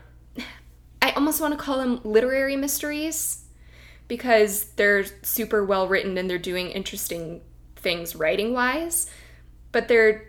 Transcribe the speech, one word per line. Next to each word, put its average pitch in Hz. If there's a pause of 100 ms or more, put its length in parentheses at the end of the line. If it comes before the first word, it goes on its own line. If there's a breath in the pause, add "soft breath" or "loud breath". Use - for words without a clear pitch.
(1000 loud breath)
I 262
almost 302
wanna 294
call 277
them 247
literary 262
mysteries 294 (640 soft breath)
because 220 (120)
they're 202 (180)
super 214
well 190
written 185
and 185
they're 180
doing 180
interesting 170 (340)
things 170
writing-wise, 247 (600 loud breath)
but -
they're 220